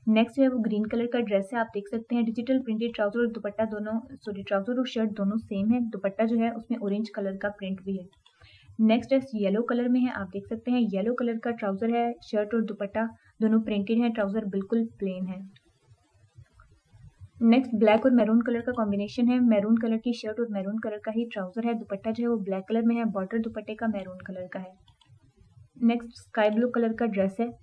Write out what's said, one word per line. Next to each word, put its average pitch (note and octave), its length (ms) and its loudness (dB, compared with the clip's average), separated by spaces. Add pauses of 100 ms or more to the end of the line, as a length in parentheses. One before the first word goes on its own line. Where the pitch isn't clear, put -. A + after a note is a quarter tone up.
Next A3 300 4
जो C#4 60 6
है C4 60 6
वो B3+ 100 -2
green G#3+ 260 0
color A#3 200 -2
का A#3+ 140 -2
dress G3+ 340 0
है, A#3 60 0
आप A3+ 140 0
देख G3+ 140 -6
सकते A#3 280 -4
हैं A#3+ 100 2
digital A#3 340 0
printed A#3 360 -4
trouser G#3 240 0
और A#3+ 80 2
दुपट्टा A3 380 -4
दोनों, G#3+ 340 -4 (160)
sorry, G3 280 -10
trouser G3+ 360 -2
और B3+ 80 0
शर्ट A3 240 -2
दोनों G3+ 260 -2
same G#3+ 340 -2
है, B3 180 2
दुपट्टा G3 360 -2
जो A#3 120 2
है A3+ 140 2
उसमें A3+ 260 -6
orange G3+ 320 -2
color G3 280 -6
का G3+ 120 -2
प्रिंट F#3+ 340 -8
भी F#3+ 140 -4
है। F3+ 80 -10 (760)
Next A3 300 4
ड्रेस C4+ 260 2
yellow G3+ 260 2
color A#3+ 280 0
में B3+ 100 4
है, B3 100 2
आप G3 240 -6
देख G3 140 -8
सकते A3+ 240 -6
हैं B3 100 2 (120)
yellow G#3 200 0
color A#3 240 -2
का A#3 140 -4
trouser A3+ 440 -2
है, A#3 160 2 (200)
शर्ट G#3 220 0
और A3+ 100 2
दुपट्टा G#3 420 -4 (360)
दोनों A3 200 4
प्रिंटेड A3 360 0
है, A#3+ 120 4
ट्राउजर A3 360 -2
बिल्कुल G3+ 400 0 (140)
plain F#3 280 -4
है। F#3+ 400 -12 (1700)
नेक्स्ट A#3+ 340 6
ब्लैक G#3+ 300 6
और C4 60 8
मैरून A3+ 300 6
कलर A#3 200 -2
का B3 100 -4
कॉम्बिनेशन G#3+ 560 0
है, B3 120 4
मैरून A3 380 4
कलर A3+ 200 0
की A#3 160 -2
शर्ट A3 260 -6
और A#3 100 0
मैरून G3+ 280 -4
कलर A3 280 -6
का A3 60 -4
ही A#3 140 -2
ट्राउजर A3 400 -6
है, A#3 80 0
दुपट्टा G#3+ 380 -6
जो A#3 120 -4
है A#3+ 60 0
वो A#3 80 0
ब्लैक F#3+ 320 -4
कलर A3+ 120 2
में A#3 140 4
है, A#3 100 -2
बॉर्डर G3 320 -2
दुपट्टे A3 380 -6
का A3+ 120 -4
मैरून F#3+ 300 -6
कलर F#3 300 -12
का F#3+ 120 -10
है। F#3 120 -12 (1120)
नेक्स्ट A#3 280 2
स्काई - 380 0
ब्लू A3+ 180 2
कलर A#3 260 0
का A#3 120 -2
ड्रेस G3 340 0
है। A#3 80 0 (160)